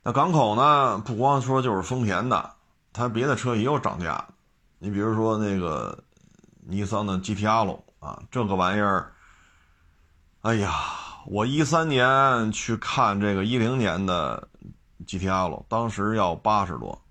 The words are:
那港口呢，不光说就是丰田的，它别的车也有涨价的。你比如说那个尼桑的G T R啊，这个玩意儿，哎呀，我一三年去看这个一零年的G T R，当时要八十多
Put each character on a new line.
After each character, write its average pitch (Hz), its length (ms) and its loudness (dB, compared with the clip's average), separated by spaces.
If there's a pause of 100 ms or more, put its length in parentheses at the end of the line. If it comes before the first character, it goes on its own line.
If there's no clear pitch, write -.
那 120 120 -4
港 151 180 2
口 117 240 4
呢， 135 440 4
不 117 160 -6
光 135 260 2
说 131 200 2
就 120 140 0
是 95 60 0
丰 127 220 -2
田 104 240 0
的， - 280 -2 (380)
它 120 140 -2
别 113 200 -2
的 131 80 2
车 120 200 -2
也 107 80 2
有 143 140 0
涨 - 220 -4
价 80 140 -4
的。 - 140 -8 (520)
你 95 100 -8
比 101 100 -2
如 110 140 0
说 110 240 2
那 101 220 0
个 73 440 -4 (580)
尼 98 240 -4
桑 104 200 -2
的 95 140 -2
G 101 160 -4
T 101 100 -2
R 110 200 4 (340)
啊， - 320 -12
这 123 140 -2
个 98 100 0
玩 92 220 2
意 - 20 2
儿， 98 320 0 (1300)
哎 113 140 0
呀， 101 160 0 (540)
我 107 200 -2
一 147 180 0
三 160 240 2
年 131 640 4
去 113 260 -2
看 107 420 2
这 101 160 2
个 95 80 0
一 120 140 0
零 120 200 2
年 95 260 0
的 85 440 -2 (580)
G 95 140 -6
T 95 100 -2
R， 92 380 0
当 113 220 -2
时 104 260 -2
要 92 180 2
八 104 320 0
十 82 120 -8
多 50 340 -10